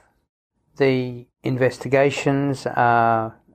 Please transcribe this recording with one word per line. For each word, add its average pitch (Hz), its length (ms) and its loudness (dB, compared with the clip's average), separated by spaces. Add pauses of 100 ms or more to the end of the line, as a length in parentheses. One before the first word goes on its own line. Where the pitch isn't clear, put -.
(760)
The 127 500 -2 (160)
investigations 135 1200 0
are 117 720 2 (180)